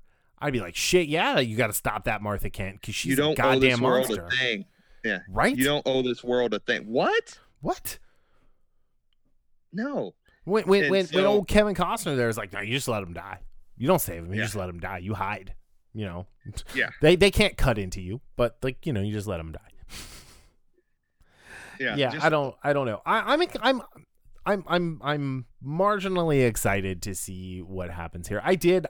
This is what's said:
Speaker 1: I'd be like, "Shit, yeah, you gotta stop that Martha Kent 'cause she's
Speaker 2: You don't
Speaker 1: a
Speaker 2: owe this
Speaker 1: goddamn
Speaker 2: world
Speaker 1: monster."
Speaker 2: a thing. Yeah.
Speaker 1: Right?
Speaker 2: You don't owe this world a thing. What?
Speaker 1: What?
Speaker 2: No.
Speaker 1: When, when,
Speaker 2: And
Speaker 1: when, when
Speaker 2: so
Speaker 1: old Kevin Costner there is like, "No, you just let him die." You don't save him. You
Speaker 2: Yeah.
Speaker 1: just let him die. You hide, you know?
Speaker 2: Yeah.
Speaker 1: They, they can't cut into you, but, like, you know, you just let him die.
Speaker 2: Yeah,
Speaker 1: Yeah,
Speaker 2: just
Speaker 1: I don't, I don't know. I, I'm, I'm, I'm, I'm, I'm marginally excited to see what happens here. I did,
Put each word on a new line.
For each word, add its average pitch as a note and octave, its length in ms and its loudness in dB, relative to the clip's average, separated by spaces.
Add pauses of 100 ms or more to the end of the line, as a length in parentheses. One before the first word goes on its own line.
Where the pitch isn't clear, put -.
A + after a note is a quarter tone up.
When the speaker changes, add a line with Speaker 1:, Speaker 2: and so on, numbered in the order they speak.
(400)
Speaker 1:
I'd D3 140 -2
be A#2+ 60 0
like, F2 160 -6
"Shit, F3+ 320 4
yeah, F#3 320 2
you A#2 160 0
gotta A2 180 2
stop G#2+ 320 -2
that G#2+ 160 0
Martha G#2 280 -2
Kent G2 320 -8
'cause G#2 140 -10
she's - 160 -2
Speaker 2:
You C3+ 40 2
don't D3 240 2
Speaker 1:
a A#2+ 60 4
Speaker 2:
owe C3+ 140 4
this C3 160 8
Speaker 1:
goddamn A#2+ 60 0
Speaker 2:
world B2+ 280 4
Speaker 1:
monster." F#2+ 160 -4
Speaker 2:
a - 60 -10
thing. B2 340 -2 (400)
Yeah. G2+ 140 -2 (100)
Speaker 1:
Right? B2 260 2
Speaker 2:
You B2+ 100 2
don't C#3+ 200 0
owe C3 160 2
this B2 220 -4
world A#2+ 300 0
a G2+ 60 -2
thing. - 240 -2
What? F#3+ 540 -2 (240)
Speaker 1:
What? - 380 -6 (1700)
Speaker 2:
No. G3+ 440 -6 (300)
Speaker 1:
When, G3 200 0
when, G3 180 6
Speaker 2:
And C#3+ 80 2
Speaker 1:
when, G3 140 4
when - 20 -6
Speaker 2:
so F#3+ 180 2
Speaker 1:
old G#3 220 4
Kevin G#3 280 4
Costner F3 420 0
there A#2+ 100 4
is A2 100 0
like, G#2+ 140 -8
"No, G2+ 80 -8
you G#2 140 -4
just C3+ 160 -2
let G#2+ 140 0
him E2+ 100 -10
die." F2+ 260 -10 (380)
You A#2+ 100 -2
don't F3 140 6
save E2+ 220 -6
him. F2 100 -8
You G#2+ 60 -2
Speaker 2:
Yeah. G#2+ 60 0
Speaker 1:
just G2+ 100 -6
let F#2 140 -4
him F2 100 -10
die. F2+ 200 -8
You F#2+ 160 -4
hide, G2 400 -6 (380)
you G#2+ 120 -6
know? F2+ 220 -8 (480)
Speaker 2:
Yeah. B2+ 140 0 (120)
Speaker 1:
They, D#3+ 140 8
they F#3+ 160 6
can't G#3 260 2
cut A#2 200 2
into F#2+ 240 -6
you, F#2 200 -8 (140)
but, A#2+ 260 0
like, C3 240 -6
you D#3 80 -2
know, G2+ 80 -2
you G#2 120 -2
just G#2 140 -6
let F#2 120 -6
him D#2+ 120 -10
die. - 80 -14 (2250)
Speaker 2:
Yeah, A#2+ 160 -2
Speaker 1:
Yeah, C3 160 2
Speaker 2:
just D3+ 140 -2
Speaker 1:
I D#3+ 40 6
don't, D3 340 2
I D3+ 100 2
don't C#3 120 2
know. A2 200 -2
I, G#3 280 2
I'm, D#4 80 4 (200)
I'm, B3 200 2 (640)
I'm, F#3+ 220 0
I'm, E3+ 360 0
I'm C#3 420 -2 (200)
marginally F3 800 2
excited G2 580 0
to G2 120 -6
see F#2 460 -10
what F2+ 280 -8
happens E2+ 380 -10
here. G#2 160 -2
I F#3 120 4
did, F3 340 4